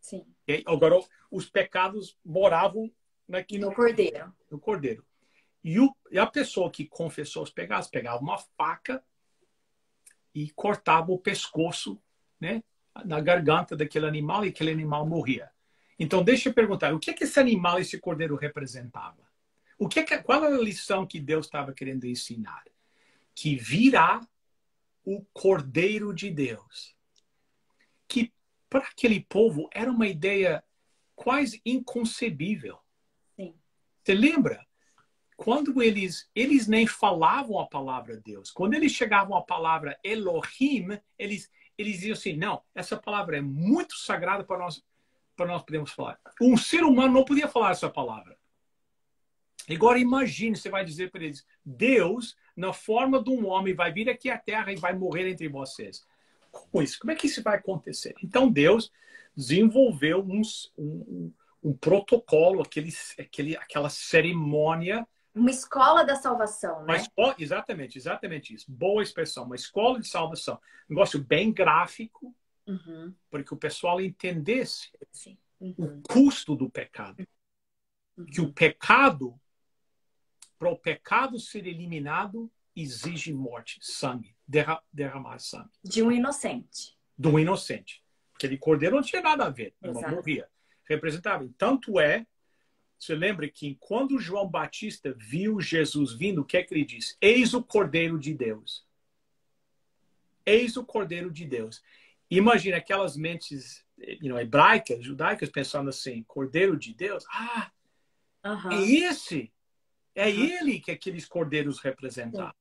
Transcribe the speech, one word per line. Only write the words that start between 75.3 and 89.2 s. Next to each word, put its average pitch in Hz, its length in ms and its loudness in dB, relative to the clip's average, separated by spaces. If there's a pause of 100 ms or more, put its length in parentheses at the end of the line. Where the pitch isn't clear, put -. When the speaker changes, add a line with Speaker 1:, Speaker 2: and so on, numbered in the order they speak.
Speaker 2:
o 185 60 -12 (160)
Speaker 1:
Uhum. 147 200 -8
Speaker 2:
custo 247 540 6
do 123 120 -2
pecado. - 560 -12 (920)
Speaker 1:
Uhum. 170 100 -16
Speaker 2:
Que 143 140 -4
o 147 120 0
pecado, 160 880 4 (1160)
para 165 120 0
o 165 60 -4
pecado 233 640 -2
ser 202 280 -12
eliminado, 175 840 -8 (260)
exige 151 560 -8
morte, 127 480 -10
sangue, - 540 -8 (120)
derra-, 147 360 0 (100)
derramar 131 460 -10
sangue. - 320 -16 (120)
Speaker 1:
De 202 200 -2
um 226 100 4
inocente. - 840 -4 (200)
Speaker 2:
De 143 100 2
um 151 100 6
inocente. 160 640 -2 (320)
Aquele 135 240 -6
cordeiro 160 380 2
não 285 60 4
tinha 359 200 -4